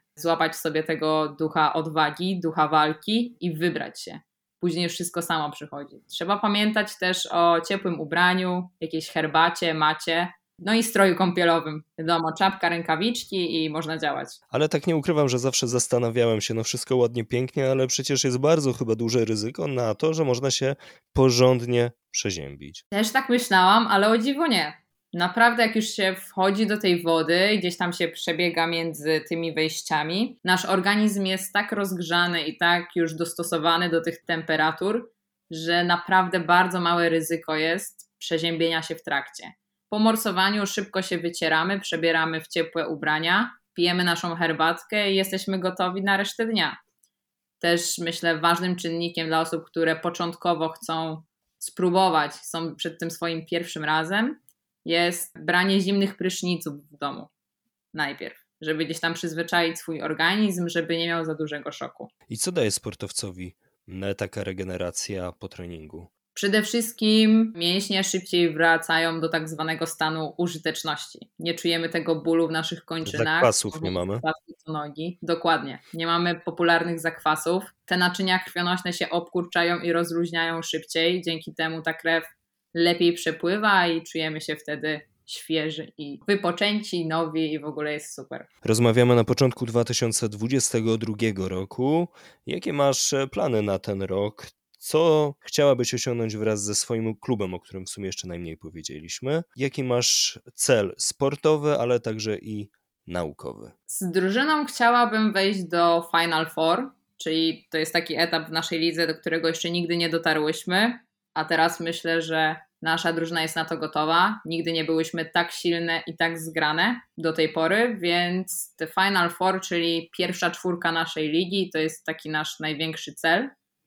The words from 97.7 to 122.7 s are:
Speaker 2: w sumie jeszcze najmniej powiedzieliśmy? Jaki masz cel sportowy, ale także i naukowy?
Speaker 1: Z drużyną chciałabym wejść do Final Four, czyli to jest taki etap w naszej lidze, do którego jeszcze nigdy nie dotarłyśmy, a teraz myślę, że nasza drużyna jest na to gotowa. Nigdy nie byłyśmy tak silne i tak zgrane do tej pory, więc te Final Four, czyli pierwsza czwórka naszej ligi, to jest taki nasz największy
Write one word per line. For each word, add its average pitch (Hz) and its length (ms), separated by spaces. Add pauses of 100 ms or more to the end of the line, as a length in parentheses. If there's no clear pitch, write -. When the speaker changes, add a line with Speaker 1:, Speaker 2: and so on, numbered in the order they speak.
Speaker 2:
w - 40
sumie 101 160
jeszcze 92 220
najmniej 85 280
powiedzieliśmy? 85 880 (140)
Jaki 135 280
masz - 560 (140)
cel 104 440
sportowy, 147 800
ale 120 220
także 110 380
i 104 320 (360)
naukowy? 73 640 (160)
Speaker 1:
Z 185 240
drużyną 247 560
chciałabym 233 640
wejść 196 320
do 170 460
Final 165 400
Four, 175 400 (280)
czyli 160 520
to 160 80
jest 156 140
taki 165 240
etap 170 320
w 156 40
naszej 170 260
lidze, 165 280
do 156 80
którego 165 340
jeszcze 165 220
nigdy 170 260
nie 170 120
dotarłyśmy, 165 920 (360)
a 156 100
teraz 165 360
myślę, 165 420
że 160 340 (260)
nasza 165 300
drużyna 165 300
jest 160 140
na 160 80
to 160 140
gotowa. 165 640
Nigdy 165 280
nie 160 120
byłyśmy 160 400
tak 170 280
silne 170 540
i 165 100
tak 165 220
zgrane 160 640 (180)
do 160 140
tej 160 200
pory, 208 480
więc 175 760
te 160 100
Final 190 440
Four, 185 300
czyli 165 580
pierwsza 180 320
czwórka 175 420
naszej 165 360
ligi, 185 440
to 160 60
jest 156 280
taki 156 240
nasz 151 300
największy 156 540